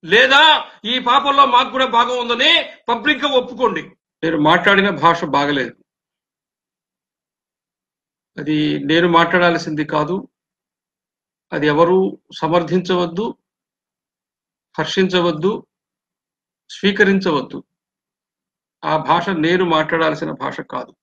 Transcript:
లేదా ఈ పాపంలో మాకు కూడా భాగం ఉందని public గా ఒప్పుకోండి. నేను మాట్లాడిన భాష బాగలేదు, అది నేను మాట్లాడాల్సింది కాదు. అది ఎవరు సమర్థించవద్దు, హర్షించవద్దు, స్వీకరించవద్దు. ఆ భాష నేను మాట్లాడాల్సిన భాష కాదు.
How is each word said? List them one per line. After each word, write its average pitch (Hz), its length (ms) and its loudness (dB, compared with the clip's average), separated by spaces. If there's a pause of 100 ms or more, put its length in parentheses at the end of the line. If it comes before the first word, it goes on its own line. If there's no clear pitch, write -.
లేదా 254 380 4 (500)
ఈ 254 40 -2 (140)
పాపంలో 277 360 4 (100)
మాకు 262 200 2
కూడా 262 120 0 (100)
భాగం 240 260 0
ఉందని 240 280 0 (380)
public 240 340 -2
గా 285 160 -2
ఒప్పుకోండి. 208 440 -4 (400)
నేను 160 160 -2 (100)
మాట్లాడిన 190 400 4 (140)
భాష 170 160 4 (180)
బాగలేదు, 143 380 -2 (2750)
అది 151 180 -4 (340)
నేను 170 160 2 (100)
మాట్లాడాల్సింది 170 680 2 (100)
కాదు. 151 200 -2 (1400)
అది 151 180 -2
ఎవరు 170 240 4 (440)
సమర్థించవద్దు, 175 840 -2 (1500)
హర్షించవద్దు, 175 760 0 (1200)
స్వీకరించవద్దు. 190 840 0 (1200)
ఆ 156 100 -2 (160)
భాష 175 160 2 (200)
నేను 180 180 2 (120)
మాట్లాడాల్సిన 156 560 -2 (100)
భాష 139 160 -8 (160)
కాదు. 123 180 -10 (120)